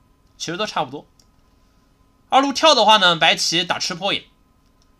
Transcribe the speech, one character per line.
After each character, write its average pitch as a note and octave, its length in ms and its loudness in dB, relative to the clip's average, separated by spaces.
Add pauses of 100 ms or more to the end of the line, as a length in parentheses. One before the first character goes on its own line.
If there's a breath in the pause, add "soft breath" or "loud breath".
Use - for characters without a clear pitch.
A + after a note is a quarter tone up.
(360)
其 - 100 -12
实 E3+ 100 -8
都 G#3 100 -6
差 E3+ 180 -4
不 B2 60 -12
多。 C#3+ 160 -16 (1200)
二 C4 120 2
路 C#4 120 0
跳 D#4 220 4
的 A#3 100 2
话 G#3+ 120 6
呢， F3+ 180 2
白 E3 220 2
棋 F3 260 -2
打 F3 160 -4
吃 - 160 -8
破 F3+ 180 -6
眼， B2+ 120 -8 (760)